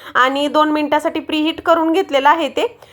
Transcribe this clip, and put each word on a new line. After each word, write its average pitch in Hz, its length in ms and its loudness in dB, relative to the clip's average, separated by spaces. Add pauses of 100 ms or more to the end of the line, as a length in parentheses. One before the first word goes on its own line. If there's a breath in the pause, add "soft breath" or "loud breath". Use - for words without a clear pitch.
(160 loud breath)
आणि 269 320 2
दोन 302 240 2
मिनिटासाठी 302 480 -2
प्रीहीट 311 420 -4
करून 330 320 2
घेतलेलं 285 360 2
आहे 302 200 2
ते. - 300 -4 (140)